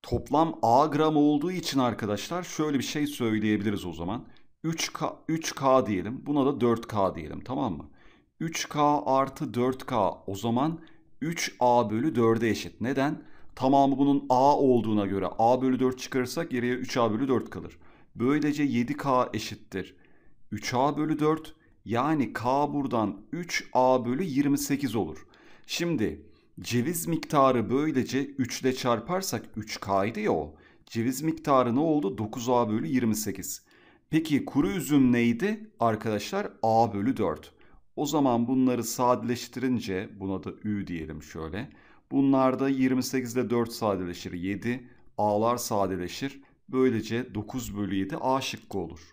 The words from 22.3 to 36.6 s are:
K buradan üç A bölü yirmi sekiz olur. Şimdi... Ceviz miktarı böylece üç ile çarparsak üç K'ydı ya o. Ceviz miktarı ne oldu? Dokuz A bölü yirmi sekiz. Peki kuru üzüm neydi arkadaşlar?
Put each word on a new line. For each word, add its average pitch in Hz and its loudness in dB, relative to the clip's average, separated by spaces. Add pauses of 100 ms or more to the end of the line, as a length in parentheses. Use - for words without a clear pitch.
K 139 0
buradan 123 -2 (100)
üç - -6
A 127 4
bölü 135 -2
yirmi 143 2
sekiz 135 -2
olur. 80 -4 (380)
Şimdi... 147 -2 (340)
Ceviz 120 -2
miktarı 131 2
böylece 135 0
üç - -6
ile 131 2
çarparsak 127 -2
üç - -8
K'ydı 98 0
ya 208 0
o. 78 -2 (300)
Ceviz 131 -2
miktarı 139 2
ne 135 4
oldu? 151 0
Dokuz 113 -4
A 120 4
bölü 117 0
yirmi 120 2
sekiz. - -8 (440)
Peki 151 0
kuru 151 0
üzüm 139 4
neydi 120 2
arkadaşlar? 113 -2 (120)